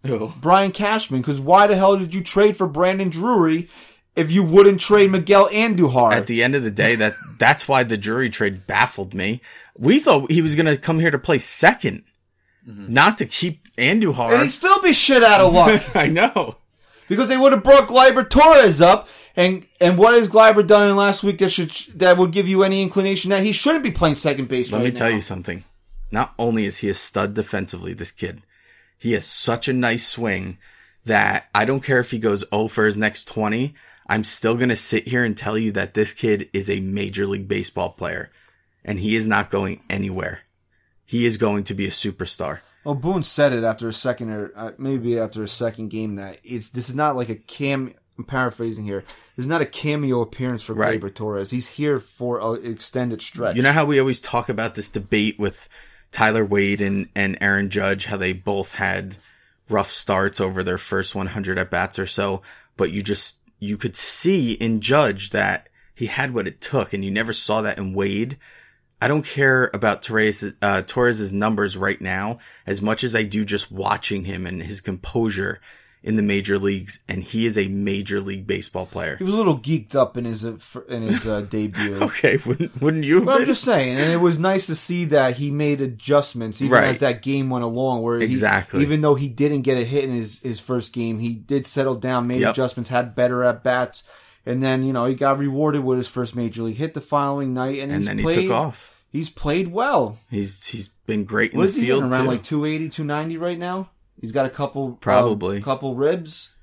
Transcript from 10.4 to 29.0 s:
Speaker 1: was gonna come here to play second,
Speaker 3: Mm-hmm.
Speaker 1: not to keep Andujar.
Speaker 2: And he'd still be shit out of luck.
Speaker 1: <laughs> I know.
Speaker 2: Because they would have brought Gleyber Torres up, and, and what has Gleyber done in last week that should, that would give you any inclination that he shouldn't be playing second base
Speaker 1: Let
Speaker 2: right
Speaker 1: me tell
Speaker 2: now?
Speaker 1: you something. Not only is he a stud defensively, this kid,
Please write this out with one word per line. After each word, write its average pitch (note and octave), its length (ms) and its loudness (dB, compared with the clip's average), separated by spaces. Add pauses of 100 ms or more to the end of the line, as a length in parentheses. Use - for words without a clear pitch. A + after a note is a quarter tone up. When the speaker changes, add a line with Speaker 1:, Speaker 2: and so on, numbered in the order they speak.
Speaker 1:
was D#3 140 0
gonna D#3 220 2
come D#3+ 200 -2
here E3 120 4
to C#3+ 80 -2
play D#3+ 200 0
second, - 680 0 (600)
Speaker 3:
Mm-hmm. G#2 260 -12
Speaker 1:
not F3 260 4
to - 80 -4
keep - 400 -6 (100)
Andujar. D#3+ 580 2
Speaker 2:
And B3 80 6
he'd C#4 80 2
still F#4+ 320 4
be F4 100 6
shit B3+ 320 6
out G#3 160 8
of F#3 120 8
luck. F#3 380 6
Speaker 1:
<laughs> - 60 -14
I D3 100 4
know. E3+ 500 0 (520)
Speaker 2:
Because G3+ 200 0
they C4 80 2
would C4+ 160 8
have G#3 120 2
brought C4+ 240 10
Gleyber B3+ 420 6
Torres C4 500 8
up, F#3 280 8 (260)
and, F#3 320 2 (140)
and F3 180 6
what A3+ 160 10
has A3+ 140 6
Gleyber G#3+ 360 8
done G3+ 240 8
in G3 80 4
last G3+ 280 2
week F#3+ 140 0
that F#3 120 2
should, E3+ 200 -4 (280)
that F3+ 200 8
would F#3 120 4
give F3+ 160 0
you F#3 160 4
any F#3+ 180 2
inclination F#3+ 500 0
that G3 120 2
he G#3 100 2
shouldn't D4 300 0
be A3+ 80 -2
playing D#3 240 2
second C3+ 340 -2
base B2+ 220 -2
Speaker 1:
Let G#2+ 80 0
Speaker 2:
right A#2+ 60 0
Speaker 1:
me B2+ 80 2
tell A#2+ 160 0
Speaker 2:
now? A2+ 80 2
Speaker 1:
you G2+ 40 0
something. F2+ 440 -10 (480)
Not A2+ 260 -4
only A2+ 280 0
is G#2 120 -8
he G#2 100 -4
a F#2+ 60 -2
stud G2+ 400 -4
defensively, F#2 600 -6
this - 180 -12
kid, - 300 -12 (600)